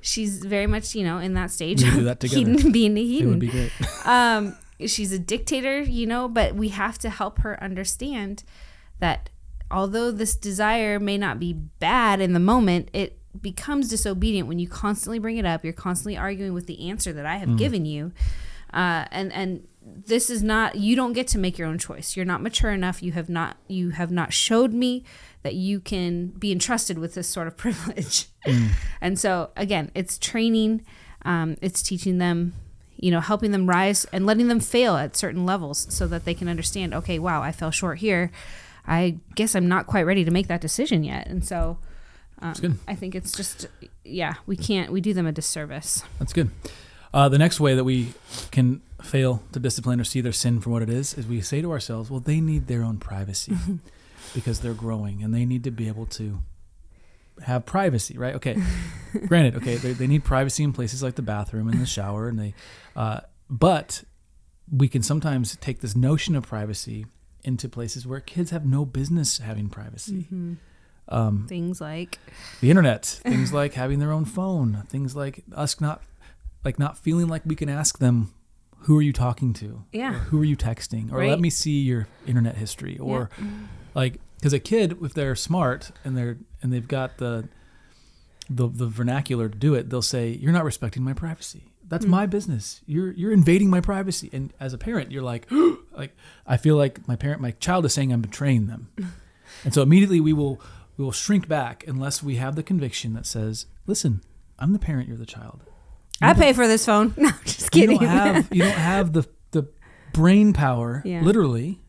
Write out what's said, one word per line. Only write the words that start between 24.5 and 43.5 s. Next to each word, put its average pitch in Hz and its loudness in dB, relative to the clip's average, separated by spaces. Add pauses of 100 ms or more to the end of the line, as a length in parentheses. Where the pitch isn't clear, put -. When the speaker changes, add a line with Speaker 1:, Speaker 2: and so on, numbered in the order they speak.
Speaker 1:
me 247 0 (400)
that - -4
you 190 -2
can 175 -4
be 202 -4
entrusted 185 -2
with 165 -6
this 180 -6
sort 170 -6
of 165 -10
<laughs> - -14
privilege. 175 -2 (200)
Speaker 2:
Mm. 120 4 (320)
Speaker 1:
And 185 -2
so, 180 0
again, 190 -2
it's 180 -4
training, 220 0 (380)
um, 160 -2
it's 180 -2
teaching 185 -2
them, 175 0 (420)
you 180 2
know, 170 4
helping 208 0
them 190 2
rise 190 4
and 190 0
letting 220 4
them 233 4
fail 240 2
at 143 -2
certain 180 -2
levels 180 -2
so 180 0
that 165 -4
they 175 -2
can 175 -4
understand, 170 -4
"Okay, 170 -2
wow, 160 -2
I 147 -4
fell 160 -6
short 165 -4
here. 180 0 (560)
I 165 2 (160)
guess 220 0
I'm 180 4
not 180 2
quite 190 2
ready 190 4
to 160 2
make 185 2
that 170 -2
decision 165 0
yet." - -6
And 175 -4
so, 170 -2 (600)
um, 165 -8
Speaker 2:
That's - -10
good. 170 0 (100)
Speaker 1:
I 202 -6
think 185 -10
it's - -6
just, - -8 (380)